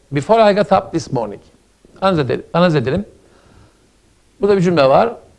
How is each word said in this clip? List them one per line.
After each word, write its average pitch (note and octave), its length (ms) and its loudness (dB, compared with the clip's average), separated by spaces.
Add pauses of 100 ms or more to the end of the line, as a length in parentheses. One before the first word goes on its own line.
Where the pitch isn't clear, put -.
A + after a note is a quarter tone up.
(120)
Before G#3 400 2
I F#3+ 40 -2
got G3+ 160 -2
up F#3+ 200 0
this D#3+ 200 -6
morning. G#2+ 300 -6 (600)
Analiz F#3+ 180 0
edelim. B2 340 -4
Analiz E3+ 220 2
edelim. D3 300 -2 (1400)
Burada G3+ 160 2
bir F#3+ 40 0
cümle E3 280 2
var. G3+ 260 2 (240)